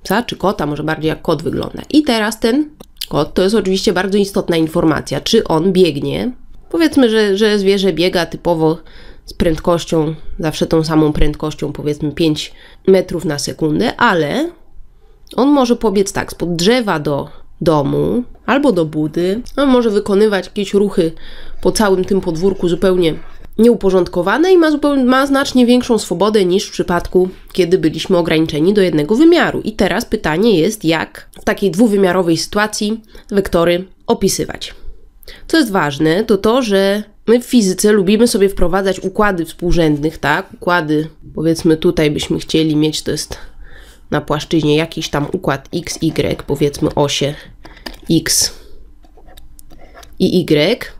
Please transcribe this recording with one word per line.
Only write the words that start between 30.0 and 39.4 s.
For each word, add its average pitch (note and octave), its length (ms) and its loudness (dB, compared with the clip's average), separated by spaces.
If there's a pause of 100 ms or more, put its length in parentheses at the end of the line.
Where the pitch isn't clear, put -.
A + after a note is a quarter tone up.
pytanie F#3 540 0
jest, F#3 260 0
jak - 440 -2 (120)
w - 40 -20
takiej G3+ 260 0
dwuwymiarowej F#3 640 2
sytuacji G#3+ 640 -4 (300)
wektory F3+ 540 0 (220)
opisywać. - 680 -4 (760)
Co - 80 0
jest A#3+ 160 2
ważne, D#3 520 0
to G#3 140 2
to, A3+ 240 2
że G3 400 0 (240)
my A#3+ 140 4
w - 40 -14
fizyce G#3 480 2
lubimy G#3+ 360 4
sobie G3 200 2
wprowadzać F#3+ 520 0
układy F#3+ 440 -2